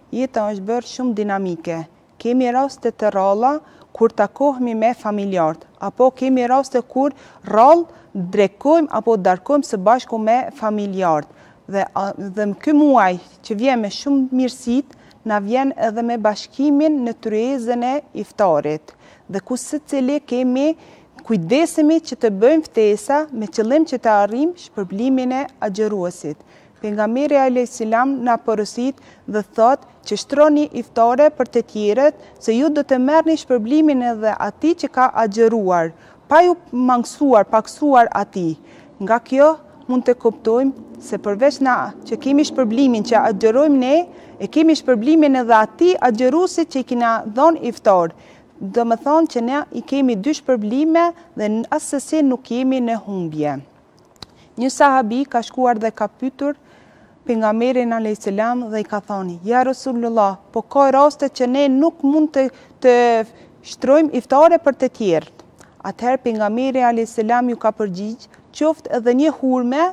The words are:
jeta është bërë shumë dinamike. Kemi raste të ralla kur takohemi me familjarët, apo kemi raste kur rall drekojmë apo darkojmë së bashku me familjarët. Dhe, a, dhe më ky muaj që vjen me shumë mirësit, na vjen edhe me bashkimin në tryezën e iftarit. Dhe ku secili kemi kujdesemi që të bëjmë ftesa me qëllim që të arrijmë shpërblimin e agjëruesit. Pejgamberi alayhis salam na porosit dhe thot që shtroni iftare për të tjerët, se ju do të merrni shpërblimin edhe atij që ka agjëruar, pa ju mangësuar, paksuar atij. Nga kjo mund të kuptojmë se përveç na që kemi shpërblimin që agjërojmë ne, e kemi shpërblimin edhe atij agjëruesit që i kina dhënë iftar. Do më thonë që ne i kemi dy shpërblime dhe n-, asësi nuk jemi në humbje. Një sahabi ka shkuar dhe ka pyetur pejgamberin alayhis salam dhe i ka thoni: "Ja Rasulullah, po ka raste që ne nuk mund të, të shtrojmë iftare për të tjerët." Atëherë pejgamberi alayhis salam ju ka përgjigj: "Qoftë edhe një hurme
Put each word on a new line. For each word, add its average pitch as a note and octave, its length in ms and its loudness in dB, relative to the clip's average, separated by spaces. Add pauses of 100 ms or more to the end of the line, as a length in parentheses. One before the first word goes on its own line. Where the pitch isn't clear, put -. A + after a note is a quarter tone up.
jeta A#3 460 -4
është F#3+ 160 -10
bërë A#3+ 240 -6
shumë B3+ 260 -4
dinamike. F#3 560 -6 (400)
Kemi B3 400 0
raste C4+ 320 -4
të G#3+ 240 -2
ralla G3+ 400 2 (400)
kur A3+ 240 0
takohemi B3 560 -2
me A3 240 0
familjarët, F#3+ 720 -4 (160)
apo B3 320 2
kemi B3+ 320 0
raste C4 320 0
kur C4+ 320 -2 (320)
rall C#4+ 400 6 (300)
drekojmë G3+ 760 0
apo A3+ 320 0
darkojmë G3 480 0
së G3 160 -6
bashku A#3+ 320 2
me A3 240 0 (160)
familjarët. F#3+ 720 -4 (400)
Dhe, F#3+ 160 -4
a, G3 320 -6
dhe G3+ 320 -6
më G3+ 160 -6
ky D#4 100 0
muaj C4 400 4 (300)
që G#3 160 -8
vjen A#3+ 240 0
me G3 80 -8
shumë C4+ 400 -2
mirësit, B3+ 680 -4 (260)
na G#3+ 140 -2
vjen B3 380 -2
edhe A3+ 260 -4
me A#3 160 -4
bashkimin C#4+ 840 0
në A3+ 180 -6
tryezën A#3+ 640 -4
e B3+ 60 -2 (220)
iftarit. D#3 800 -2 (340)
Dhe F#3 120 -6
ku - 160 -6
secili C#4+ 640 -4
kemi B3+ 520 -2 (500)
kujdesemi D4 800 0
që - 160 -14
të A3+ 220 0
bëjmë D#4 260 4
ftesa A3 640 0
me A3 160 -8
qëllim B3+ 400 0
që B3 160 -6
të G#3+ 220 2
arrijmë C#4 400 -4
shpërblimin B3+ 760 -4
e C#4 40 -4 (200)
agjëruesit. F#3+ 760 -6 (440)
Pejgamberi A3+ 560 -2
alayhis B3 400 0
salam A#3 380 -2 (100)
na A#3 80 2
porosit A3+ 640 -4 (320)
dhe G#3 140 -4 (100)
thot A#3+ 300 2 (160)
që - 180 -6
shtroni D4 460 2 (160)
iftare A#3+ 500 2
për B3 240 -4
të A#3 80 2
tjerët, G#3+ 540 0 (260)
se A3+ 140 0
ju D4 180 2
do D4 80 0
të C4+ 160 0
merrni D#4 400 2
shpërblimin B3+ 640 0
edhe A3 320 -2
atij D4+ 480 -2
që C#4 80 -4
ka B3+ 160 2 (160)
agjëruar, G3 720 2 (380)
pa D#4 120 8
ju F4 140 4 (140)
mangësuar, B3 760 2
paksuar A#3+ 640 2
atij. F3+ 460 -4 (400)
Nga A3 260 -2
kjo C#4+ 300 4 (340)
mund B3+ 220 0
të B3 100 2
kuptojmë A#3+ 800 -2
se - 240 -10
përveç A3 400 0
na F3+ 300 -2 (100)
që A3+ 160 -8
kemi C#4+ 320 0
shpërblimin A#3+ 560 0
që - 220 4
agjërojmë A#3 500 2
ne, B3+ 160 0 (480)
e G3+ 80 -8
kemi D#4+ 240 4
shpërblimin C4+ 640 2
edhe A#3 160 2
atij A3 380 2 (100)
agjëruesit B3+ 720 0
që C4+ 80 -4
i A#3+ 60 -8
kina A#3+ 240 -2 (120)
dhënë C#4 380 2 (100)
iftar. F#3 400 2 (480)
Do G3 280 -4
më A3+ 120 0
thonë D#4 320 2
që A#3 120 -4
ne C4 180 -2 (180)
i A3+ 80 -8
kemi C4 320 0
dy C#4 160 -2
shpërblime C4+ 720 0 (340)
dhe G#3 100 -2
n-, A3 220 -4
asësi D4+ 560 -2
nuk B3+ 240 -2
jemi C4 320 -2
në A#3 220 -2
humbje. D#3 480 -6 (1080)
Një B3+ 120 -2
sahabi C4 600 2
ka A#3 160 -2
shkuar B3 320 -2
dhe A3 160 -4
ka G#3 140 -6
pyetur C#4 500 -8 (680)
pejgamberin A#3 680 0
alayhis A3 320 -4
salam A3+ 460 -2
dhe G#3+ 100 -4
i G#3 40 -8
ka G#3 140 -6
thoni: F#3 440 -8
"Ja A#3+ 180 2
Rasulullah, A#3 760 -2 (140)
po A3+ 100 -4
ka C#4 280 2
raste C#4+ 400 2
që B3 160 -2
ne C#4 220 2
nuk D4 340 0
mund D4+ 320 2
të, C4+ 140 2 (340)
të B3 120 6 (680)
shtrojmë D4 560 2
iftare D#4+ 400 4
për C#4 220 -2
të B3+ 180 0
tjerët." E3+ 480 -2 (400)
Atëherë B3 380 -2
pejgamberi A#3+ 580 -2
alayhis A3+ 320 0
salam A#3+ 360 0
ju A3+ 60 -4
ka A3 140 -2
përgjigj: G#3 560 -8 (320)
"Qoftë D4+ 400 -2
edhe A#3+ 220 0
një D4+ 180 4
hurme B3+ 540 0